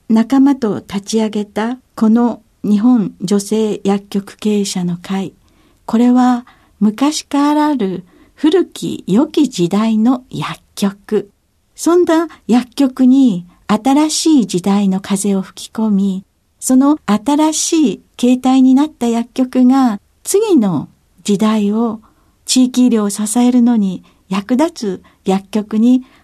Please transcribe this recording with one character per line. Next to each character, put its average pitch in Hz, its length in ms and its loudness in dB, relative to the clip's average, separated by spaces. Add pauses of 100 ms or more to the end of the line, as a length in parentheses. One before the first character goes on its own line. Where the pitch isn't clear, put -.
仲 226 320 2
間 277 160 4
と 214 240 -4
立 - 220 -10
ち 214 180 -4
上 220 100 -2
げ 208 160 -6
た 226 320 -6 (180)
こ 220 140 0
の 240 320 0 (220)
日 208 160 0
本 226 420 2
女 202 180 -2
性 214 440 -4
薬 202 240 -2
局 202 300 -8
経 208 240 -2
営 196 40 -2
者 190 180 -6
の 175 140 -4
会、 190 380 -8 (500)
こ - 120 -2
れ 247 140 4
は 247 340 2 (340)
昔 220 460 -2
か 285 300 0
ら 302 100 2
あ 302 80 0
る 190 300 -4 (320)
古 339 320 0
き - 400 -10
良 220 180 2
き 302 240 0
時 175 200 -2
代 220 280 0
の 254 320 0
薬 147 300 -10 (160)
局。 - 560 -4 (440)
そ 330 200 0
ん 349 100 4
な 330 220 0 (180)
薬 247 300 0
局 262 320 0
に 254 400 2 (180)
新 269 460 0
し 311 300 2
い 196 60 -2
時 175 140 -4
代 202 260 0
の 190 140 -2
風 196 340 -2
を 190 60 -2
吹 - 300 -16
き - 0 -
込 220 180 -4
み、 196 360 -2 (340)
そ 262 160 0
の 277 320 2
新 294 460 0
し 311 400 0
い - 80 -12 (160)
形 247 200 2
態 262 240 2
に 262 140 6
な 285 100 4
っ 311 40 -10
た 247 180 -6
薬 233 260 -4
局 254 320 0
が 247 340 2 (240)
次 415 340 0
の 185 320 -2 (340)
時 202 160 0
代 220 320 0
を 226 300 -4 (440)
地 254 200 2
域 254 200 0
医 247 40 4
療 214 140 2
を 202 60 -2
支 214 300 -4
え 247 120 2
る 247 120 2
の 240 120 2
に 190 280 -2 (260)
役 202 280 -4
立 247 440 -4
つ - 20 -20 (220)
薬 196 240 -4
局 214 300 -4
に 254 260 2 (180)